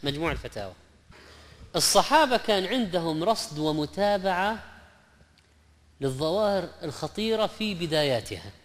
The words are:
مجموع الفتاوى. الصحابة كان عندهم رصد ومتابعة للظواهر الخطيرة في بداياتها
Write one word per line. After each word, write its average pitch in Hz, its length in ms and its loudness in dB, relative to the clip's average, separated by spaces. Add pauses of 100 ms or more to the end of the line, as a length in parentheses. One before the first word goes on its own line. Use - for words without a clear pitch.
مجموع 147 280 -2
الفتاوى. 104 420 -8 (1000)
الصحابة 247 600 4
كان 196 280 2
عندهم 170 580 0
رصد 190 360 0
ومتابعة 190 1040 0 (1400)
للظواهر 170 680 0 (140)
الخطيرة 208 640 -2
في 214 260 -4
بداياتها 147 800 -2 (140)